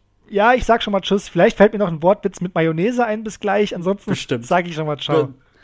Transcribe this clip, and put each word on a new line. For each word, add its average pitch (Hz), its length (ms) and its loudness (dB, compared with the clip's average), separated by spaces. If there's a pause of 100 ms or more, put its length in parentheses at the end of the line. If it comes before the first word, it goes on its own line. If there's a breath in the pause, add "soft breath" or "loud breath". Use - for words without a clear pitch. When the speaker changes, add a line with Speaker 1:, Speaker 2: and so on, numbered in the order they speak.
(300)
Speaker 1:
ja, 214 240 4
ich 254 120 0
sag 226 180 2
schon 214 80 -6
mal 196 100 0
Tschüss. - 280 -2
Vielleicht 190 280 2
fällt 214 160 6
mir 208 60 -4
noch 202 80 0
ein 160 160 -6
Wortwitz 190 380 0
mit 180 140 -6
Mayonnaise 175 500 0
ein 220 180 -6
bis 214 160 -12
gleich. 202 360 0
Ansonsten 190 360 -4
Speaker 2:
Bestimmt. 123 340 -4
Speaker 1:
sag 175 220 0
ich 165 80 -10
schon 156 120 -6
mal 147 100 -4
Ciao. 147 260 0
Speaker 2:
Du, 139 100 -8 (300 soft breath)